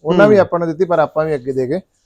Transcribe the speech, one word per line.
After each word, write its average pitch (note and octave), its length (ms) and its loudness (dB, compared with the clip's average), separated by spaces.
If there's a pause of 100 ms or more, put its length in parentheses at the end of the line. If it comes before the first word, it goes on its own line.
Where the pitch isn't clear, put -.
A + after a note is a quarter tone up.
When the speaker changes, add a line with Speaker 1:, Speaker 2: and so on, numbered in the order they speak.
Speaker 1:
ਉਹਨਾਂ F#3 200 2
Speaker 2:
ਹੂੰ। G#3 60 4
Speaker 1:
ਵੀ G#3 80 6
ਆਪਾਂ F3+ 200 0
ਨੂੰ E3+ 100 -2
ਦਿੱਤੀ, E3 160 -2
ਪਰ E3+ 140 0
ਆਪਾਂ D#3 260 0
ਵੀ D#3 100 -4
ਅੱਗੇ C3+ 180 -8
ਦੇ B2+ 140 -2
ਕੇ D#3+ 140 -4 (260)